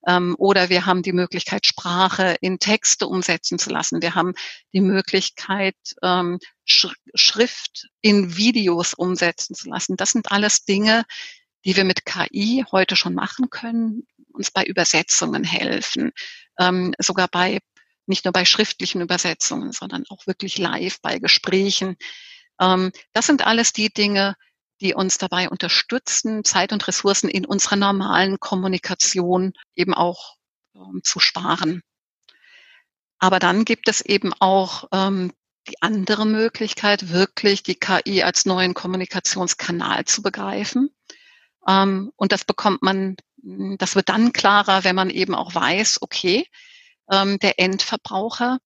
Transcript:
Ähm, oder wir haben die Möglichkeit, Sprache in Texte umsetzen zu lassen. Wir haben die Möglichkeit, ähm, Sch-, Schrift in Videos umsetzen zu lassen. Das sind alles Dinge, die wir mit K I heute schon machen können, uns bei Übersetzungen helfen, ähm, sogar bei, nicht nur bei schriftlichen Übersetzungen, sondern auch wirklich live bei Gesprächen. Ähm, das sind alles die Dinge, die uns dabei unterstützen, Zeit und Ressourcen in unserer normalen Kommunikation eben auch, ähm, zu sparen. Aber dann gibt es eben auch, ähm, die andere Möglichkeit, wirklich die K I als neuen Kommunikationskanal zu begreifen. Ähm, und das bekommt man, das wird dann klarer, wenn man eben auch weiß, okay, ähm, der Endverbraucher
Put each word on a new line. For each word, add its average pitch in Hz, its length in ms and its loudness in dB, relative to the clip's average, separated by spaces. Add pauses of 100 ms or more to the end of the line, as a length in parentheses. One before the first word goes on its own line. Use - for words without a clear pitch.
Ähm, 175 320 2
oder 190 300 4
wir 180 180 2
haben 180 160 2
die 185 100 -4
Möglichkeit, 180 520 -2
Sprache 185 760 0
in 185 180 -2
Texte - 480 0
umsetzen 175 520 -2
zu - 120 -4
lassen. 165 320 -2
Wir 170 120 -2
haben 180 200 0 (380)
die 190 80 2
Möglichkeit, 190 960 0 (260)
ähm, 180 360 0 (300)
Sch-, - 260 2 (200)
Schrift - 720 0 (120)
in 196 360 4
Videos 196 580 2
umsetzen 175 600 -2
zu - 140 -12
lassen. 175 280 -6
Das 190 140 -2
sind - 220 -2
alles 208 320 2
Dinge, 220 400 2 (600)
die 185 120 2
wir 196 80 4
mit 185 200 0
K - 280 -4
I 233 400 0
heute 190 240 2
schon 180 180 0
machen 247 360 -4
können, 233 560 -4 (260)
uns - 180 -8
bei 196 140 2
Übersetzungen 165 800 0
helfen, - 680 -2 (480)
ähm, 180 400 2
sogar 190 300 0
bei, 185 320 0 (460)
nicht - 180 -2
nur 180 80 0
bei 185 120 2
schriftlichen - 580 0
Übersetzungen, 175 680 -4
sondern - 380 -10
auch - 180 -16
wirklich 190 320 -6
live 175 420 -4
bei - 200 -4
Gesprächen. 190 760 0 (640)
Ähm, 185 300 2 (220)
das 233 140 0
sind 285 200 4
alles 226 260 2
die 214 180 -2
Dinge, 196 440 0 (480)
die 190 120 0
uns 190 220 0
dabei 180 320 -2
unterstützen, 214 960 -2
Zeit - 280 2
und 208 160 -4
Ressourcen 196 420 0
in 185 160 -2
unserer 196 300 0
normalen 196 640 2
Kommunikation 185 1120 0 (240)
eben 185 180 0
auch, 175 400 -4 (400)
ähm, 190 300 -12
zu - 160 -2
sparen. 170 640 0 (1400)
Aber 185 180 4
dann 180 260 4
gibt - 240 0
es 214 120 0
eben 196 400 0
auch, 190 520 2
ähm, 190 400 0 (360)
die - 120 -12
andere 214 460 0
Möglichkeit, 214 840 0
wirklich 196 520 2
die 185 140 -4
K - 280 0
I 190 200 2
als 180 200 2
neuen 185 300 2
Kommunikationskanal 180 1300 -4
zu - 140 0
begreifen. 202 680 -2 (800)
Ähm, 196 480 2
und 196 160 0
das 196 120 -2
bekommt - 380 0
man, 190 340 0 (200)
das 190 580 -6
wird 196 140 2
dann 233 240 4
klarer, 196 500 4
wenn 185 140 2
man 185 140 0
eben 185 260 -2
auch 175 180 -6
weiß, 175 480 0
okay, 196 460 -2 (600)
ähm, 196 300 2
der - 220 0
Endverbraucher 214 1040 -2